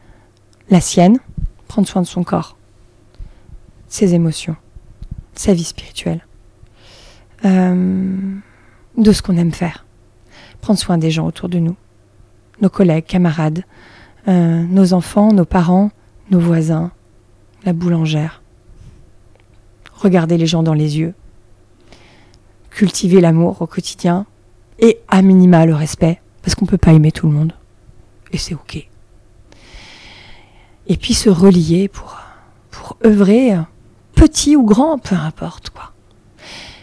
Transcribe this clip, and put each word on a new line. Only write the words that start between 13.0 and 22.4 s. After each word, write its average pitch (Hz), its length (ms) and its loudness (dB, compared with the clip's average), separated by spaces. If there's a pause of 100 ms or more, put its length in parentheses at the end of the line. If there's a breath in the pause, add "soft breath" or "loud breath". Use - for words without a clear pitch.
camarades, 165 580 -2 (640 soft breath)
euh, 170 360 2
nos 185 300 2
enfants, 208 380 0
nos 190 140 4
parents, 185 460 0 (380)
nos 185 120 2
voisins, 165 500 -2 (720)
la 185 80 -2
boulangère. 160 720 -4 (1500)
Regarder 175 440 0
les 165 80 0
gens 165 160 -2
dans 160 120 0
les 151 260 -2
yeux. 165 140 -6 (1600 soft breath)